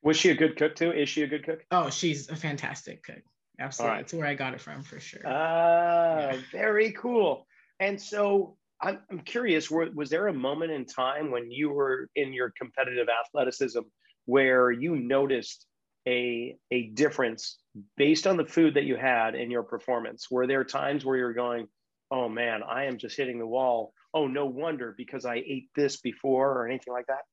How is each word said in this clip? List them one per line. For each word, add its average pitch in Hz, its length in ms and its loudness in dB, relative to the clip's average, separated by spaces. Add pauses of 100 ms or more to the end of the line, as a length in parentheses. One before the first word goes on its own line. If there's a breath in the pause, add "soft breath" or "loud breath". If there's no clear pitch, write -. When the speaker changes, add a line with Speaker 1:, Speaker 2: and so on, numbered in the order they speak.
Speaker 1:
Was 156 140 6
she 175 140 6
a 151 40 6
good 156 220 4
cook 156 180 2
too? 170 180 0
Is 143 160 0
she 151 140 -2
a 147 60 0
good 143 160 -4
cook? 160 260 -6
Speaker 2:
Oh, 170 200 2
she's 147 380 -2
a 156 80 -8
fantastic - 680 -8
cook. - 180 -18 (380)
Absolutely. 131 300 -4
Speaker 1:
All 110 60 0
right. - 60 -6
Speaker 2:
That's - 120 -12
where 160 120 -2
I 143 80 0
got 131 200 -6
it 131 60 -14
from, 143 220 -16
for - 160 -16
sure. - 260 -16
Speaker 1:
Ah, 165 1080 4
Speaker 2:
Yeah. 131 80 -4 (100)
Speaker 1:
very 214 420 2
cool. 214 540 0 (320 soft breath)
And 196 220 -2
so 202 560 0 (240)
I'm, 196 180 -2 (120)
I'm 170 100 -8
curious, 202 500 0
were, 160 240 0
was 147 160 -4
there 175 160 0
a 196 60 2
moment 147 400 -2
in 131 140 -6
time 139 440 -2
when 120 220 -4
you 147 180 -2
were 131 460 0
in 135 160 -2
your 127 260 -2
competitive 123 500 -2
athleticism 120 720 -2 (440 soft breath)
where 127 480 6
you 151 240 -2
noticed 135 680 0 (420)
a, 123 480 -2 (160)
a 123 160 0
difference 120 680 0 (380)
based 156 300 4
on 190 100 4
the 160 80 0
food 160 300 4
that 147 100 4
you 131 120 0
had 117 400 2
in 120 160 -4
your 120 100 -2
performance? 113 680 -4
Were 127 180 2
there 135 160 2
times 139 400 -2
where 135 120 0
you're 123 160 0
going, 120 360 -2 (420)
"Oh 127 180 0
man, 113 360 -2
I 135 220 -4
am 123 120 -6
just 110 180 -10
hitting 127 220 -4
the 113 80 -6
wall. 120 460 0 (200)
Oh, 156 140 2
no 139 200 -2
wonder, 131 500 -6
because 123 280 -10
I 120 120 -4
ate 131 400 -6
this 143 240 0
before," 131 580 0
or 117 100 -2
anything 127 240 -6
like 123 140 -6
that? 135 160 -4 (100)